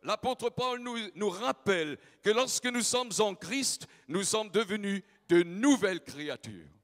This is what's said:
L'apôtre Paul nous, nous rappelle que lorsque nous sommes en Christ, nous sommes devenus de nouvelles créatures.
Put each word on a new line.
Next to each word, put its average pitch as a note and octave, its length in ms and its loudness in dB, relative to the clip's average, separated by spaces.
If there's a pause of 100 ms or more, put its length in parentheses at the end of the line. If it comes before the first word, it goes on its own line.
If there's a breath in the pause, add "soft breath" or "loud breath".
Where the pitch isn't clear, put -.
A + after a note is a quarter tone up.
L'apôtre A#3 460 -2
Paul B3 300 -4
nous, A#3+ 180 -8 (180)
nous G3+ 140 0
rappelle F#3 680 -2 (260 soft breath)
que G3 60 2
lorsque B3 380 2
nous B3 140 0
sommes B3 380 0
en G#3 160 2
Christ, A#3 520 -4 (200 soft breath)
nous F3+ 160 -2
sommes G#3+ 260 0
devenus G3+ 540 -2 (260 soft breath)
de F3 140 8
nouvelles F#3+ 600 2
créatures. B2 680 -10 (140)